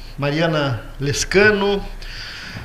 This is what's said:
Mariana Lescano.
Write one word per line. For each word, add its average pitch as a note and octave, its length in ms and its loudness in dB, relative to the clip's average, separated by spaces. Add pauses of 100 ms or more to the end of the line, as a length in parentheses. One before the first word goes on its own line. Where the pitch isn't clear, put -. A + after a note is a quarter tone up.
(180)
Mariana D3 640 0 (200)
Lescano. G3 840 4 (840)